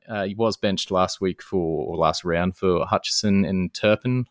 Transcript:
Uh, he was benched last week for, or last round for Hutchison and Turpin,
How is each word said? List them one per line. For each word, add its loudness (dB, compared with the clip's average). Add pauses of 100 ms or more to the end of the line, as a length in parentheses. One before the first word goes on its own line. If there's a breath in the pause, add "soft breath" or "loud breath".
Uh, -4
he -4
was 0
benched -2
last 2
week -2
for, -2
or -6
last 2
round 0
for 0
Hutchison 0
and -2
Turpin, 0